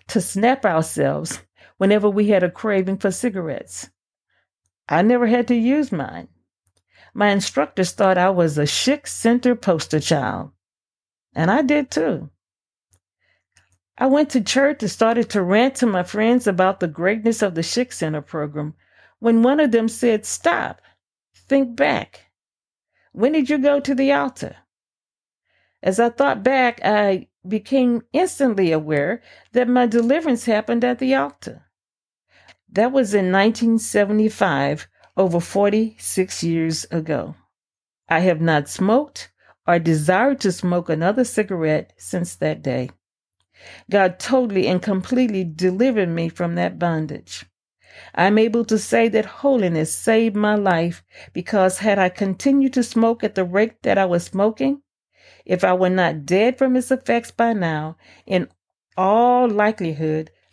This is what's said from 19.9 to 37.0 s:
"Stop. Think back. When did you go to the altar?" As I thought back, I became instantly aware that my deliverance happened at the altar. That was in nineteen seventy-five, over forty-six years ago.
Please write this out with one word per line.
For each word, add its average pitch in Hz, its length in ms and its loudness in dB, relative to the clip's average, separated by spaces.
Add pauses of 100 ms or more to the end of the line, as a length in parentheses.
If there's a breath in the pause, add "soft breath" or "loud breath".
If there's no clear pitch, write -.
"Stop. - 560 -4 (640 soft breath)
Think 269 280 0
back. - 560 -4 (800)
When 262 220 0
did 285 180 0
you 294 80 0
go 285 200 2
to 277 140 -4
the 269 180 0
altar?" 277 440 -4 (1300)
As 190 160 0
I 233 100 2
thought 262 340 -2
back, 254 400 0
I 202 440 0 (200)
became 240 540 0 (120)
instantly 247 580 0
aware 156 500 -2 (300 soft breath)
that 247 180 0
my 247 160 4
deliverance 240 600 0
happened 233 380 0
at 247 140 0
the 262 160 0
altar. - 480 -6 (1080 soft breath)
That 233 200 0
was 240 220 0
in 190 160 2
nineteen 226 480 2
seventy-five, 202 1080 0 (280 soft breath)
over 175 240 2
forty-six 202 1000 -2
years 165 440 -2
ago. 156 500 -6 (760)